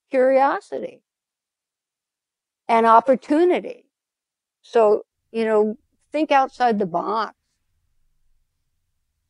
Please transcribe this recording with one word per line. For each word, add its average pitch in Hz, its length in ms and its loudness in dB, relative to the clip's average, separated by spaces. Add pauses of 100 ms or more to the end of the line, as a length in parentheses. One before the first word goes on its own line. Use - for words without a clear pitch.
curiosity 269 920 -2 (1600)
and 226 200 0
opportunity. 262 1040 0 (720)
So, 214 420 0 (300)
you 226 100 -6
know, 214 320 -2 (340)
think 302 220 -4
outside 247 480 0
the 208 60 -4
box. 190 500 -6 (1900)